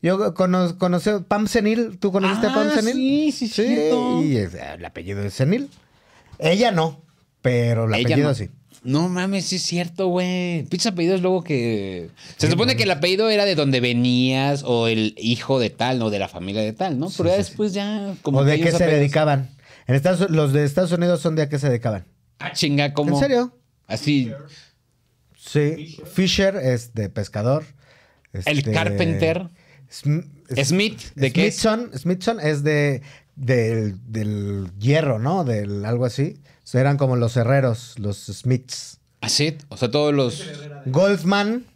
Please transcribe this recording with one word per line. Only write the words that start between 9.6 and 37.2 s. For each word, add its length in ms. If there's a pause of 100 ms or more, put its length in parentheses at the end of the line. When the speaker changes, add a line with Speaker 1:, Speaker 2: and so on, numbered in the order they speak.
Speaker 2:
cierto, 440
güey. 600
Pinches 260
apellidos 280
luego 220
que 680 (260)
se 100
Speaker 1:
Sí, 60
Speaker 2:
supone 220
Speaker 1:
no. 20
Speaker 2:
que 80
el 80
apellido 360
era 160
de 120
donde 240
venías 840
o 220
el 320
hijo 400
de 120
tal, 280
¿no? 120
De 100
la 80
familia 340
de 100
tal, 260
¿no? 120
Speaker 1:
Sí, 80
Speaker 2:
Pero 120
ya 60
Speaker 1:
sí, 60
sí. 80
Speaker 2:
después 240
ya 480
como 160
Speaker 1:
¿O 60
Speaker 2:
que 80
Speaker 1:
de 60
qué 40
Speaker 2:
ellos 160
Speaker 1:
se 60
Speaker 2:
apellidos 160
Speaker 1:
dedicaban? 500 (380)
En 80
Estados, 340
los 220
de 120
Estados 280
Unidos 280
son 140
de 80
a 60
qué 100
se 100
dedicaban. 360 (340)
Speaker 2:
Ah, 140
chinga, 420
¿cómo? 220
Speaker 1:
¿En 40
serio? 380 (300)
Speaker 2:
Así. 420 (1080)
Speaker 1:
Sí. 600 (140)
Fisher 440
es 380
de 140
pescador. 560 (680)
Speaker 2:
El 260
Speaker 1:
Este, 140
Speaker 2:
Carpenter. 760 (420)
Speaker 1:
Sm-, 340 (400)
Speaker 2:
Smith, 360 (160)
¿de 160
qué 160
es? 80
Speaker 1:
Smithson, 420
Smithson 420
es 220
de, 400 (320)
del, 600 (100)
del 720
hierro, 400
¿no? 260
Del 400
algo 200
así. 320 (260)
O 80
sea, 120
eran 160
como 180
los 220